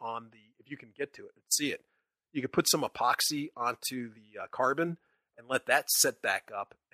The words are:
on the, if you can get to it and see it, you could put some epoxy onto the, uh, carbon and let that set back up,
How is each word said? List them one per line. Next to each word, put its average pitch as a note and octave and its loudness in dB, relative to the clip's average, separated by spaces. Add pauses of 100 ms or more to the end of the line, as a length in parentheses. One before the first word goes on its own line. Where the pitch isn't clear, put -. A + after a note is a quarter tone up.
on A#2 -8
the, A2 -20
if A#2 -20
you C#3 -12
can A#2+ -20
get - -6
to - -18
it - -20
and - -20
see D3 2
it, - -8 (460)
you C#3 -4
could B2+ -4
put F3 4
some D#3 4
epoxy C#3 0
onto A#2+ -4
the, G#2+ -18
uh, F#2 -8
carbon C#3+ 0 (380)
and A#2+ -18
let C3 0
that C3 2
set - 2
back G2+ -2
up, G2+ -6 (180)